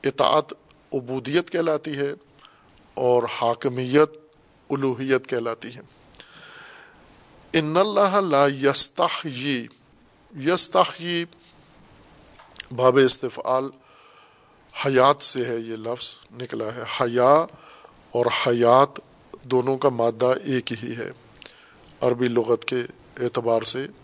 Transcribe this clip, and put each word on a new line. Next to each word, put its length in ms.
اطاعت 500
عبودیت 560
کہلاتی 480
ہے 160
اور 300
حاکمیت 840
الوہیت 580
کہلاتی 480
ہے۔ 60
"ان 240
اللہ 440
لا 480
یستحیی"، 1000
یستحیی 720
باب 300
استفعال 580
حیات 380
سے 220
ہے، 100
یہ 200
لفظ 400
نکلا 340
ہے۔ 80
حیا 440
اور 140
حیات 760
دونوں 340
کا 120
مادہ 440
ایک 280
ہی 260
ہے 140
عربی 260
لغت 380
کے 160
اعتبار 420
سے 260